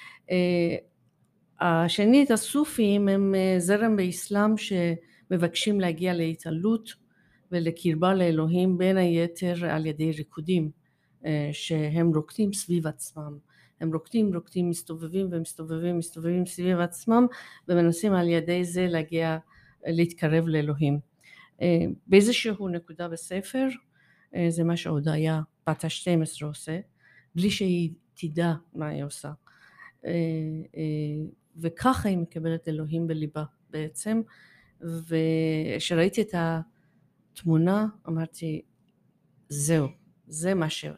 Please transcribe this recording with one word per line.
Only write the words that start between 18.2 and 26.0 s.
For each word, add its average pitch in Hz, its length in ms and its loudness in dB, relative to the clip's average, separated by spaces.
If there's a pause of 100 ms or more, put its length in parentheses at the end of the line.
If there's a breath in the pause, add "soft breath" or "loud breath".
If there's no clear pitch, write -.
ידי 170 360 2
זה 180 220 -2
להגיע, 160 520 -2 (480 soft breath)
להתקרב 165 600 2
לאלוהים. 147 540 2 (640 loud breath)
אה, 170 220 4 (220)
באיזשהו 202 640 4
נקודה 170 400 -8
בספר, 190 580 -4 (680 soft breath)
אה, 170 140 0
זה 165 160 2
מה 170 120 2
שהודיה 156 640 0 (260)
בת 160 180 -2
השתים 165 380 0